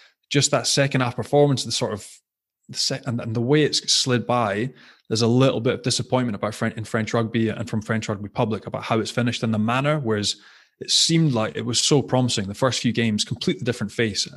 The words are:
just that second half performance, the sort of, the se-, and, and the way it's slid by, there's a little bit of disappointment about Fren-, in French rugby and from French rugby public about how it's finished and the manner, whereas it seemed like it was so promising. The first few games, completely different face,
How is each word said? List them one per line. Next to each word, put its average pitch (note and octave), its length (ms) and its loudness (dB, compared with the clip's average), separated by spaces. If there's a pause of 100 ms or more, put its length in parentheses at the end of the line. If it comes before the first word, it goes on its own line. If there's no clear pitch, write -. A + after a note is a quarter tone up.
(280)
just C#3+ 220 2
that B2 160 0
second C#3 340 2
half B2 160 -2
performance, C#3+ 480 4
the A2+ 80 -8
sort G#2+ 220 -2
of, G2+ 120 -10 (640)
the - 80 -14
se-, - 300 -4
and, A#2+ 160 -2
and A2 120 -6
the A#2+ 60 0
way D3 220 4
it's - 280 0
slid B2 360 2
by, A#2 440 0 (380)
there's A2+ 140 0
a A#2 40 4
little A#2+ 360 4
bit A2+ 120 0
of - 80 -8
disappointment B2 540 -2
about G#2+ 180 -4
Fren-, A2+ 220 -2
in A2 80 -8
French A2 300 -4
rugby A2+ 340 0
and A2 220 -6
from A2 100 -2
French A2 300 -4
rugby G2+ 180 -6
public A2 380 -4
about G#2 160 -8
how A#2 160 0
it's G#2+ 120 -2
finished A#2+ 320 -2
and A2+ 120 0
the G#2+ 40 0
manner, C3+ 400 0
whereas G#2+ 380 -2 (440)
it - 100 -8
seemed D#3+ 420 4
like A2 220 -2
it A2 100 -6
was A#2 140 -2
so C#3+ 240 4
promising. A#2 460 0
The G2+ 60 -6
first B2+ 260 0
few A#2 120 0
games, A2 320 0
completely - 380 -2
different A2+ 300 -4
face, A2 340 -2 (100)